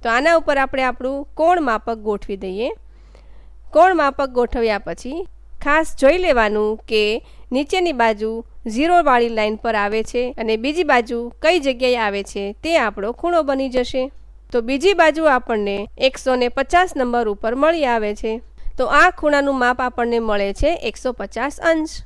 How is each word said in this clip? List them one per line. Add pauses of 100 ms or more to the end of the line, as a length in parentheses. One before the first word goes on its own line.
તો
આના
ઉપર
આપણે
આપણું
કોણ
માપક
ગોઠવી
દઈએ. (1000)
કોણ
માપક
ગોઠવ્યા
પછી (360)
ખાસ
જોઈ
લેવાનું
કે (280)
નીચેની
બાજુ (220)
ઝીરોવાળી
લાઇન
પર
આવે
છે
અને
બીજી
બાજુ
કઈ
જગ્યાએ
આવે
છે
તે
આપણો
ખૂણો
બની
જશે. (400)
તો
બીજી
બાજુ
આપણને
એકસો
ને
પચાસ
નંબર
ઉપર
મળી
આવે
છે. (360)
તો
આ
ખૂણાનું
માપ
આપણને
મળે
છે
એકસો
પચાસ
અંશ.